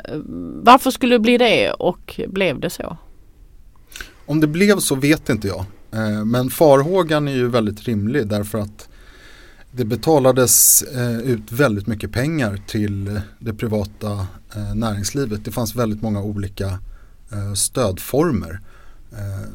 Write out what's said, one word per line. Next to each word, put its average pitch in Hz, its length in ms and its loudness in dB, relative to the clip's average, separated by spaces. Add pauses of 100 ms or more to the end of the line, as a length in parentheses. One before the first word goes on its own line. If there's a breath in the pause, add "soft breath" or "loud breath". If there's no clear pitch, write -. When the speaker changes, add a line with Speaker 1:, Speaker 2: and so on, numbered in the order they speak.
(640)
Speaker 1:
varför 254 280 8
skulle 247 240 2
det 240 60 6
bli 240 180 6
det 165 340 4
och - 560 -4
blev 185 320 -2
det 170 100 -4
så? - 260 -10 (1300 loud breath)
Speaker 2:
Om 151 140 0
det 156 60 6
blev 185 320 4
så - 160 0
vet 139 340 2
inte 104 200 0
jag. 90 160 -4 (280)
Eh, 107 320 -2
men 127 260 0
farhågan 151 800 4
är 139 40 -2
ju 123 160 2
väldigt 110 360 0
rimlig 110 420 -2
därför 104 320 -4
att 101 300 -8 (840 soft breath)
det 123 140 -4
betalades, 127 1000 4
eh, 120 360 -4
ut 117 340 -4
väldigt 117 340 0
mycket 104 260 -6
pengar 123 540 -2
till 101 540 -4 (180)
det 113 160 -8
privata, 104 720 -4 (300)
eh, 104 180 -6
näringslivet. 107 680 -4
Det 104 80 -8
fanns 117 240 -4
väldigt 110 260 -2
många 104 200 -2
olika, 98 440 -6 (680)
eh, 101 220 -6
stödformer. 104 1040 -2 (520 soft breath)
Eh, 101 420 -10